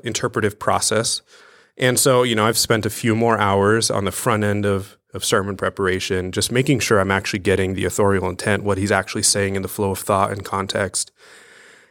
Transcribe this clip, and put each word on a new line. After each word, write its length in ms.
interpretive 520
process. 640
And 220
so, 240
you 120
know, 100
I've 120
spent 280
a 40
few 240
more 240
hours 540
on 140
the 60
front 340
end 200
of 320
of 100
sermon 320
preparation, 760
just 200
making 280
sure 200
I'm 120
actually 280
getting 360
the 100
authorial 440
intent, 340
what 140
he's 140
actually 320
saying 320
in 60
the 60
flow 240
of 80
thought 320
and 120
context. 680